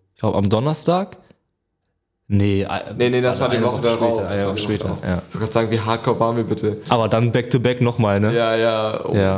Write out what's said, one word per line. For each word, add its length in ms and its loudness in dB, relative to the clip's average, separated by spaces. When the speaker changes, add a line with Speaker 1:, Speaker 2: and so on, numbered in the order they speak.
Speaker 1:
Ich 60 -20
glaub, 160 0
am 120 2
Donnerstag? 680 0
Nee, 340 2
äh, 60 -4
Speaker 2:
Nee, 140 2
nee, 100 2
das 200 0
war 80 0
die 80 0
Speaker 1:
eine 100 0
Speaker 2:
Woche 120 0
Speaker 1:
Woche 40 -4
Speaker 2:
darauf. 320 2
Speaker 1:
später, 160 -2
Speaker 2:
Das 100 -2
Speaker 1:
ja, 60 0
Speaker 2:
war 80 -2
die 80 -4
Speaker 1:
später, 280 -2
Speaker 2:
Woche 120 -6
darauf. 20 -14
Speaker 1:
ja. 240 -2
Speaker 2:
Ich 60 -20
wollte 120 -8
grad 60 -6
sagen, 200 0
wie 80 0
hardcore 400 -2
waren 160 0
wir 80 0
bitte? 340 -2
Speaker 1:
Aber 200 2
dann 240 2
back 180 0
to 100 2
back 220 0
nochmal, 380 2
ne? 140 2
Speaker 2:
Ja, 220 2
ja, 480 0
oh 100 -2
Speaker 1:
Ja. 240 2